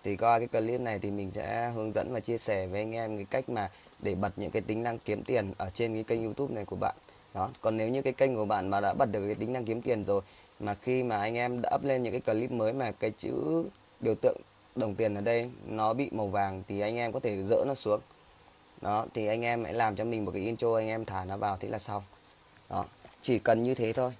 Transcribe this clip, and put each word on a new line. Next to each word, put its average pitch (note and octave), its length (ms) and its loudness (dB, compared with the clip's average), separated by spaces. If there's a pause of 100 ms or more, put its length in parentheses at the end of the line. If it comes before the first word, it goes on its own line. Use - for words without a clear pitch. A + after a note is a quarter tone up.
thì G2+ 140 0
qua A#2 220 6
cái A#2+ 80 -2
clip A#2 340 0
này A2 180 -2
thì G2+ 120 -2
mình G2 240 -4
sẽ A2+ 400 -2
hướng A2 160 -2
dẫn G#2+ 220 -2
và A2+ 60 -2
chia A#2 180 -2
sẻ G2 300 -2
với F#2+ 120 -4
anh A2 160 -4
em A2 220 -4
cái G2+ 80 -6
cách C3 240 -2
mà G#2 200 -2 (300)
để G2 160 0
bật G2 200 0
những G#2 160 -4
cái G#2+ 100 0
tính A2+ 220 -2
năng A#2 160 -2
kiếm G#2 240 -2
tiền G#2 340 0
ở F#2+ 160 -4
trên A#2 200 0
cái A2 100 -2
kênh A2+ 200 0
YouTube A2+ 320 -2
này G#2 100 -6
của G2 100 -8
bạn. G2 200 0 (380)
Đó, G2 160 -2 (120)
còn A2 160 2
nếu A2 120 0
như C3+ 120 0
cái C3 120 0
kênh C3+ 220 4
của G#2+ 100 0
bạn G2 240 0
mà G2+ 120 2
đã G2+ 120 2
bật C3+ 120 4
được G2+ 200 0
cái G#2 100 0
tính A2+ 180 -2
năng B2 120 -2
kiếm A2+ 160 -2
tiền A2+ 240 0
rồi, G2 160 2 (380)
mà G#2 220 -2
khi B2+ 220 2
mà A2+ 140 0
anh A2 200 0
em B2 240 0
đã - 140 0
up C#3 80 2
lên C3 200 2
những A2 80 -2
cái A#2+ 100 -2
clip A#2 300 0
mới A2+ 220 2
mà B2+ 180 -2
cái A2 200 -2
chữ D3+ 540 0 (340)
biểu A2 160 2
tượng - 220 2 (380)
đồng A2 200 0
tiền G#2+ 200 2
ở G2+ 60 -4
đây A#2 300 0 (160)
nó G#2+ 260 2
bị C3+ 180 0
màu G#2 160 -2
vàng F#2+ 400 0
thì G2+ 120 -2
anh G#2+ 160 0
em A#2 160 -2
có B2 80 -2
thể G#2+ 180 -2 (120)
dỡ - 180 6
nó C#3 60 0
xuống. A2 280 0 (800)
Đó, G#2 320 0
thì G#2+ 140 -2
anh A2+ 140 2
em A#2 220 2
hãy F2 100 -4
làm A2+ 220 2
cho A2 100 -2
mình A2+ 200 -2
một F#2 60 -4
cái F#2+ 100 -2
intro, A2+ 340 2
anh A2 120 2
em A2 180 -4
thả F#2+ 200 -4
nó F#2+ 120 -6
vào G2+ 200 0
thế G#2 120 -6
là A2 100 -4
xong. G2+ 240 -6 (680)
Đó, F#2 160 0 (360)
chỉ A#2+ 180 2
cần A#2 240 6
như B2+ 120 2
thế A2+ 180 0
thôi B2+ 260 0